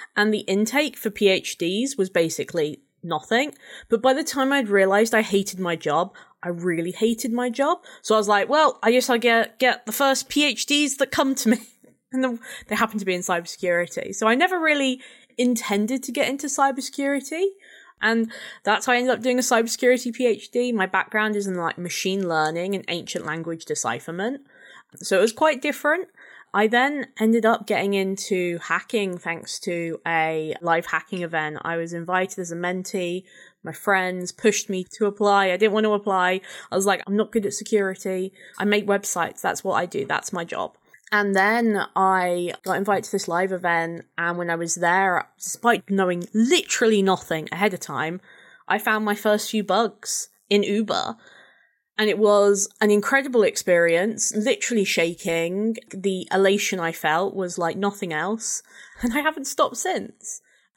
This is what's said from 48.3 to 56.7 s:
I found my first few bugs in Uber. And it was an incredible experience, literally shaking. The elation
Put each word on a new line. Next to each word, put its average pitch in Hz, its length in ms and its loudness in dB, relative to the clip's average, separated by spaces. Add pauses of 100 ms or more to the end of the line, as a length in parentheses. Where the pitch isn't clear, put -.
I 208 120 0
found 214 260 0
my 208 80 0
first 208 380 0
few 214 120 0
bugs - 640 -2 (200)
in 202 140 4
Uber. 202 520 -2 (840)
And 214 100 2
it 190 80 0
was 202 500 4 (140)
an 214 80 6
incredible 247 540 2
experience, 170 920 2
literally 214 500 0
shaking. 175 920 -2 (140)
The 190 400 -4
elation 196 480 2